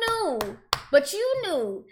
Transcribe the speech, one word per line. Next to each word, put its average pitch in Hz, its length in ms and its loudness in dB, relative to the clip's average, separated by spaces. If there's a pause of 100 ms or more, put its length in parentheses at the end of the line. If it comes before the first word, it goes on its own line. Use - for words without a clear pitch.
knew, 269 500 -2 (340)
but 285 200 6
you 494 220 0 (100)
knew 233 480 -2